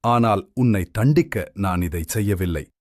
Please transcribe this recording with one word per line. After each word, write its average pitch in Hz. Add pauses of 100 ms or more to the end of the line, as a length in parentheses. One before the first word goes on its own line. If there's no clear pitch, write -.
ஆனால் 117
உன்னை 110
தண்டிக்க 147
நான் 87
இதை 85
செய்யவில்லை. 92 (100)